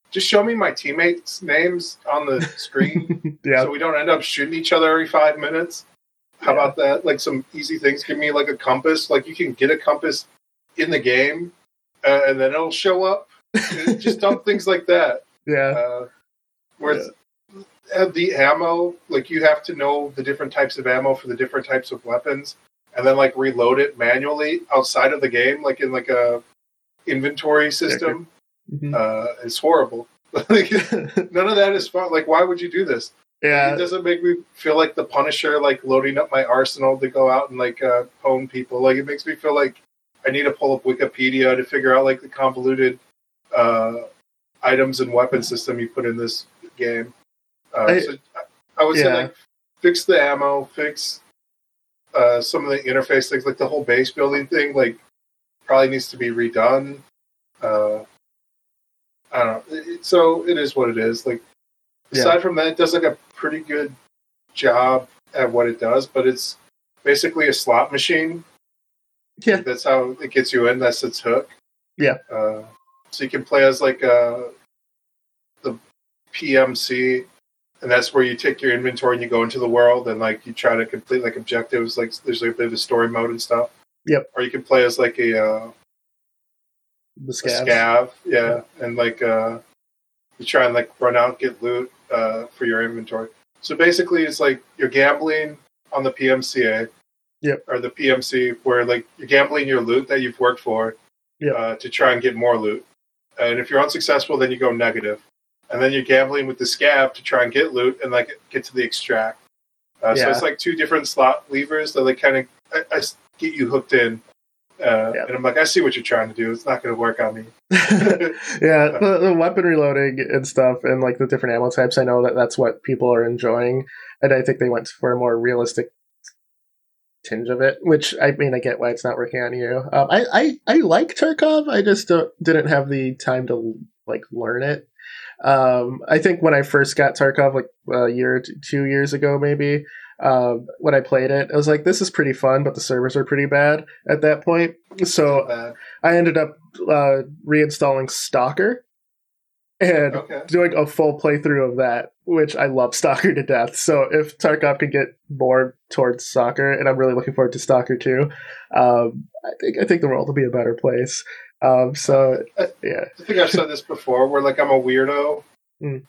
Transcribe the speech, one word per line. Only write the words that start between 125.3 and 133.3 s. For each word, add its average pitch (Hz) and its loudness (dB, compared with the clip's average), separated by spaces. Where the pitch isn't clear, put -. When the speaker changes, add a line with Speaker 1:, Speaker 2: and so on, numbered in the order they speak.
Speaker 2:
realistic 120 -2
tinge 117 -6
of 123 0
it, 135 2
which, 156 4
I 143 4
mean, 143 0
I 123 0
get 120 -2
why 120 0
it's 120 -6
not 123 -2
working 123 -4
on 120 -4
you. 123 -4
Um, 139 4
I, 214 4
I, 285 2
I 247 4
like 247 2
Tarkov. 311 2
I 202 0
just 208 2
don't, 165 2
didn't 160 2
have 139 2
the 131 -2
time 127 -2